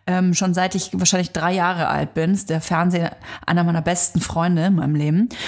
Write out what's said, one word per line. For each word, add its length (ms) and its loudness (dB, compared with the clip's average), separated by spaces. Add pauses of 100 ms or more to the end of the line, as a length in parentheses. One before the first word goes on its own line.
ähm, 260 2
schon 220 0
seit 180 0
ich 200 -4
wahrscheinlich 380 0
drei 220 0
Jahre 360 0
alt 260 -4
bin. 160 0
Ist 180 0
der 100 -2
Fernseher 560 0 (300)
einer 180 2
meiner 200 0
besten 360 0
Freunde 460 0
in 120 4
meinem 180 0
Leben. 340 2 (180)